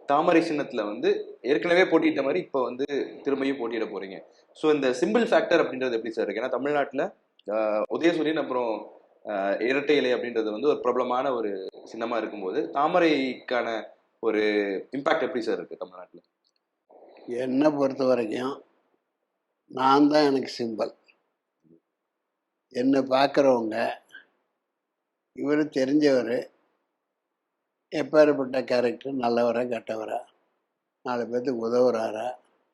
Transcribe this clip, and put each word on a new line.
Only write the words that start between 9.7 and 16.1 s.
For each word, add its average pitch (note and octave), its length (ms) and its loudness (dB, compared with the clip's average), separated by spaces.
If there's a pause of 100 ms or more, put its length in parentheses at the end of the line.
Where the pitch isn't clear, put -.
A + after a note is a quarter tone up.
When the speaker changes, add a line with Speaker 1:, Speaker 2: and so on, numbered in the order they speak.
Speaker 1:
இலை B2+ 180 2
அப்படின்றது A2+ 360 -2
வந்து A#2 180 -2
ஒரு C#3+ 120 0
பிரபலமான B2 540 -2
ஒரு A2 160 -4 (340)
சின்னமா A#2 320 -6
இருக்கும்போது G#2 560 -4
தாமரைக்கான C#3 960 0 (540)
ஒரு G#2+ 200 0 (540)
இம்பாக்ட் D3+ 260 0
எப்படி A#2+ 180 -4
சார் G#2+ 160 -2
இருக்கு E2 200 -12
தமிழ்நாட்டுல? F2+ 440 -16 (1080)